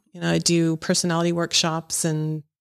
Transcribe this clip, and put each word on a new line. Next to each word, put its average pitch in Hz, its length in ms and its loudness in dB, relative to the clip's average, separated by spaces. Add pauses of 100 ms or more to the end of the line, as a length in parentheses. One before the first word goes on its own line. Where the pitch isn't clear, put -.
(120)
You 175 100 -16
know, 170 80 0
I 165 80 2
do 165 400 2
personality 170 540 0
workshops 165 760 -2
and 156 360 -2 (180)